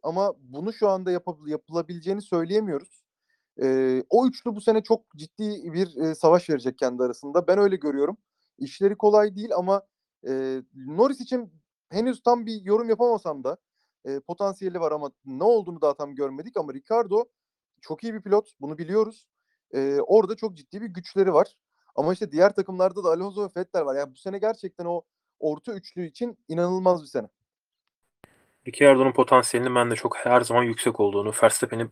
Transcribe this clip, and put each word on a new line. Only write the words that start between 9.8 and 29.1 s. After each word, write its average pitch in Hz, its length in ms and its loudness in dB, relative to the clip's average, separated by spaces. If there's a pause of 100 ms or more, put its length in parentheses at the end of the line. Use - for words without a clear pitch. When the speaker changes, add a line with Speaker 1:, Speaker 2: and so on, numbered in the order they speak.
Speaker 1:
e, 131 340 -4 (120)
Norris 170 460 0
için 240 320 -8 (380)
henüz 233 320 -4
tam 240 240 2
bir 214 160 -8
yorum 214 260 0
yapamasam 214 560 -2
da, 139 120 -4 (480)
e, 139 160 -6
potansiyeli 190 600 -6
var 156 120 0
ama 147 180 -6 (140)
ne 135 200 -6
olduğunu 180 380 2
daha 143 120 2
tam 143 200 -10
görmedik. 139 420 -8
Ama 151 180 -6
Ricardo 220 500 -2 (560)
çok 233 240 -10
iyi 226 100 -8
bir 208 80 -12
pilot. 208 280 0 (100)
Bunu 147 180 -10
biliyoruz. 208 480 -2 (480)
E, 139 260 0
orada 202 360 4
çok 208 200 -6
ciddi 185 240 -16
bir 233 60 -10
güçleri 185 480 0
var. - 220 4 (380)
Ama 156 180 0
işte 180 200 -6
diğer 185 220 4
takımlarda 185 500 -2
da 175 40 0
Alonso 185 360 -2
ve 175 160 -8
Vettel 185 240 -4
var. 135 120 -2
Yani 139 160 -6
bu 131 40 -20
sene 196 220 -10
gerçekten 208 460 -6
o 170 180 -6 (380)
orta 151 340 -4
üçlü 180 320 -10
için 240 320 -10 (100)
inanılmaz 180 540 0
bir 147 40 -20
sene. 113 220 -6 (1400)
Speaker 2:
Ricciardo'nun 131 440 6